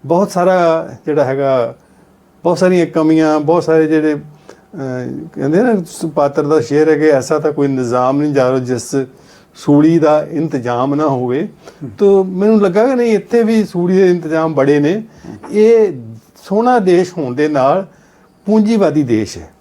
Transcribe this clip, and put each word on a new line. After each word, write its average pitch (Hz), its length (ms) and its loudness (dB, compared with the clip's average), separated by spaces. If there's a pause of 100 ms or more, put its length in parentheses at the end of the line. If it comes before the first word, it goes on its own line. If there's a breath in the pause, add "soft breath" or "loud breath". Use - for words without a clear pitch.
ਬਹੁਤ 180 240 0
ਸਾਰਾ 175 580 0 (180)
ਜਿਹੜਾ 147 180 0
ਹੈਗਾ, 131 500 -2 (680 soft breath)
ਬਹੁਤ 175 160 -2
ਸਾਰੀਆਂ 185 280 2
ਕਮੀਆਂ, 156 540 0
ਬਹੁਤ 160 240 0
ਸਾਰੇ 160 220 2
ਜਿਹੜੇ, 156 280 0
ਅ, 147 40 -8 (1160 loud breath)
ਕਹਿੰਦੇ 151 280 0
ਨਾ, 247 100 2 (180)
ਸ-, - 160 -10
ਪਾਤਰ 147 400 -2
ਦਾ 156 140 2
ਸ਼ੇਰ 156 280 2
ਹੈ 156 100 2
ਕਿ 156 120 2
"ਐਸਾ 139 280 0
ਤਾਂ 156 140 -2
ਕੋਈ 143 160 -2
ਨਿਜ਼ਾਮ 127 540 0
ਨਹੀਂ, 135 380 0
ਜਿਸ 127 360 -6 (580 soft breath)
ਸੂਲੀ 156 440 2
ਦਾ 151 320 2
ਇੰਤਜ਼ਾਮ 135 640 -4
ਨਾ 151 120 -2
ਹੋਵੇ।" 135 420 -2 (500 loud breath)
ਤੋ 196 260 4
ਮੈਨੂੰ 202 380 2
ਲੱਗਾ 202 240 2
ਕਿ 269 80 0
ਨਹੀਂ, 240 180 0
ਇੱਥੇ 233 300 0
ਵੀ 220 220 2
ਸੂਲੀ 180 320 -2
ਦੇ 190 140 4
ਇੰਤਜ਼ਾਮ 160 440 -2
ਬੜੇ 143 260 2
ਨੇ। 180 220 0 (480 loud breath)
ਇਹ 220 420 4 (520)
ਸੋਹਣਾ 233 340 0
ਦੇਸ਼ 180 400 2
ਹੋਣ 127 160 -4
ਦੇ 151 140 0
ਨਾਲ 151 380 0 (600 soft breath)
ਪੂੰਜੀਵਾਦੀ 202 560 2
ਦੇਸ਼ 110 360 -2
ਹੈ। 80 120 -20 (100)